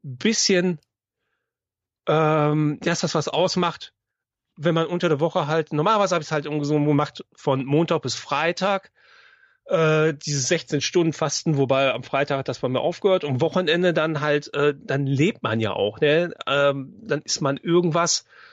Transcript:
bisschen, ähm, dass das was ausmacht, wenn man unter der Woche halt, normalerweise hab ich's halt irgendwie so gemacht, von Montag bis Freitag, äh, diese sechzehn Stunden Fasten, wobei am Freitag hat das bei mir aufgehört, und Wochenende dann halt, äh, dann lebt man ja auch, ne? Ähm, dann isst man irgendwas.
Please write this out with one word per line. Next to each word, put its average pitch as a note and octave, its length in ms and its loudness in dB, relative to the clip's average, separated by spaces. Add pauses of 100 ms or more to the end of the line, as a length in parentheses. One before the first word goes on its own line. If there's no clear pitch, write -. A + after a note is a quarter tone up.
bisschen, F3+ 760 0 (1300)
ähm, D3+ 720 2
dass E3+ 200 -2
das F3 140 -2
was D#3 140 -2
ausmacht, F3 640 -2 (640)
wenn D#3+ 180 0
man E3 120 0
unter F3 240 -2
der C#3+ 100 2
Woche D#3+ 260 0
halt, D#3 280 -2
normalerweise F#3+ 400 2
hab E3 80 -2
ich's D#3 100 -8
halt D3+ 140 -2
irgendwie D3 180 -4
so D3 180 0
gemacht, D3 420 0 (100)
von C3 320 -2
Montag D#3 340 2
bis B2 140 -6
Freitag, F3 760 -2 (760)
äh, D#3 480 2
diese C#3+ 260 -6
sechzehn D3+ 400 -2
Stunden E3 320 0
Fasten, D#3 460 -2
wobei C3+ 340 2
am C3 100 -6
Freitag C#3 360 -2
hat C3+ 100 -6
das B2 120 -8
bei C3 100 -2
mir B2+ 100 0
aufgehört, F#3 440 0
und C3 180 -2
Wochenende F3 500 2
dann D#3 300 0
halt, D3 320 0
äh, D3 240 2
dann C#3 280 -2
lebt C#3 360 0
man A2+ 180 0
ja G#2+ 140 -2
auch, G#2 260 -2
ne? D#3+ 320 2 (140)
Ähm, C#3 560 0
dann D3 180 -4
isst - 220 -6
man C#3 160 0
irgendwas. E3+ 680 0 (280)